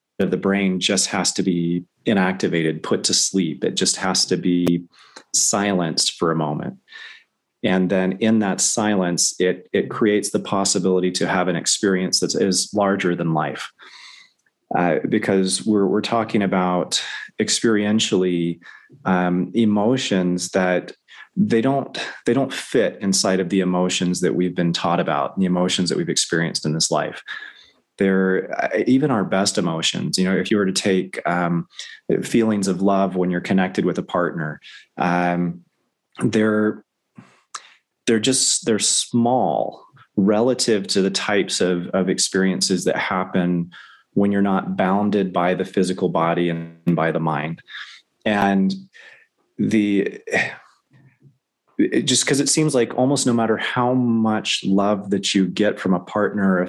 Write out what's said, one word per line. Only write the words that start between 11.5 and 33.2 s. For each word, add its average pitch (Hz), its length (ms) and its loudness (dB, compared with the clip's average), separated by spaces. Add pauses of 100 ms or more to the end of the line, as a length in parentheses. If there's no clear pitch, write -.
experience 92 640 0
that 85 140 -2
is 95 380 0
larger 98 420 2
than 82 200 0
life. 76 360 -4 (1040)
Uh, 87 220 2 (120)
because 95 580 0
we're, 104 200 4
we're 104 140 0
talking 110 420 0
about 90 600 0 (340)
experientially, 104 1200 0 (440)
um, 90 500 0
emotions 104 960 0
that 90 420 0 (440)
they 113 240 2
don't, 135 380 -2 (260)
they 120 80 2
don't 135 200 0
fit - 500 0
inside 95 380 2
of 87 100 -4
the 98 100 2
emotions 90 600 0
that 90 140 2
we've 90 200 0
been 85 180 0
taught 87 280 0
about, 76 380 -2
the 95 60 0
emotions 90 460 0
that - 80 -2
we've 82 100 -2
experienced 82 560 -2
in 76 80 -2
this 80 180 -2
life. 76 320 -2 (760)
They're, 95 600 0
uh, - 280 -2
even 135 240 4
our 107 140 2
best 95 340 0
emotions, 82 580 -2
you 92 80 2
know, 95 100 2
if 92 160 0
you 107 60 2
were 104 100 2
to 95 60 0
take, 95 560 0
um, 87 380 0 (560)
feelings 107 460 0
of 92 120 -2
love 98 360 2
when 90 140 0